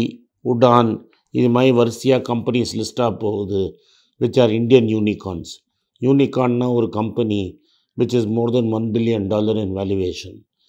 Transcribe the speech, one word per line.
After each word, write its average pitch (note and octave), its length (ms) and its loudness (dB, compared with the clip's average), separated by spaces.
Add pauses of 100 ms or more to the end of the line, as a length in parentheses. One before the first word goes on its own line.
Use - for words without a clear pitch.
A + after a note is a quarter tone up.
(520)
உடான் A#2+ 400 4 (480)
இது B2 160 2
மாதிரி C3 220 4
வரிசையா A#2+ 400 2 (120)
கம்பெனிஸ் A#2 500 -2
லிஸ்ட் A2 260 -6
ஆக A2 80 -2 (100)
போகுது, G2+ 380 -4 (600)
which B2 220 0
are A2+ 60 4 (100)
Indian A#2 280 6 (100)
unicorns. G2 520 -4 (580)
யூனிகார்ன்னா B2+ 640 2 (100)
ஒரு A2+ 100 0 (100)
கம்பெனி A2 400 -2 (640)
which A#2+ 180 0
is G#2+ 160 0
more A#2 220 0
than A#2 100 0 (100)
one A2+ 200 -4
billion A2+ 360 0
dollar G#2+ 300 0
in F#2+ 160 -4
valuation. F#2+ 560 -4 (340)